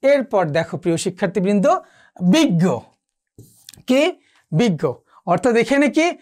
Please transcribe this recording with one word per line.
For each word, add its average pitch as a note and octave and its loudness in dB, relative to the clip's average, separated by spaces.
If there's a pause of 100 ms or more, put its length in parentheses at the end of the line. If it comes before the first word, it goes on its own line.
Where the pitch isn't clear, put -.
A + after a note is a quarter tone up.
এরপর C4+ 0
দেখো D#3+ -4
প্রিয় E3 -2
শিক্ষার্থীবৃন্দ, F#3+ -2 (540)
বিজ্ঞ। F3+ 2 (1200)
কি? B3+ 2 (500)
বিজ্ঞ। E3+ 0 (420)
অর্থাৎ G3+ 0
এখানে C4+ 0
কি? D#4 0 (160)